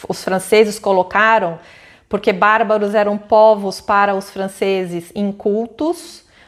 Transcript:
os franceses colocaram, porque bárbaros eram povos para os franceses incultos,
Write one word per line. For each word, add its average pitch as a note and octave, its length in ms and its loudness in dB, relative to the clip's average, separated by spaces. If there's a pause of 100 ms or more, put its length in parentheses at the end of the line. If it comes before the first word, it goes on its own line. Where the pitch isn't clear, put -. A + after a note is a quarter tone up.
os - 160 -8
franceses G#3 540 0
colocaram, G3 800 0 (500)
porque G#3 240 0
bárbaros G#3 640 0
eram G#3 220 0
povos G#3 640 2
para G3+ 360 0
os G3 140 -8
franceses F#3+ 840 -4
incultos, A3 1080 -4 (240)